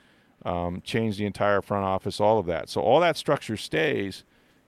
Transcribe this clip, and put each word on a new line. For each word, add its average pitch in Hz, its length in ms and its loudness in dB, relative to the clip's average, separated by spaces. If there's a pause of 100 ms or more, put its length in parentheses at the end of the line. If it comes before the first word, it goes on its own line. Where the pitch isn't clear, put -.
(460)
um, 87 360 -4
change 113 360 -2
the 104 80 -2
entire 101 360 2
front 101 240 -2
office, 95 340 -2
all 107 200 4
of 87 80 -2
that. 82 220 -4
So - 120 -2
all 127 200 6
that 165 160 2
structure 135 400 -2
stays 120 640 -4 (440)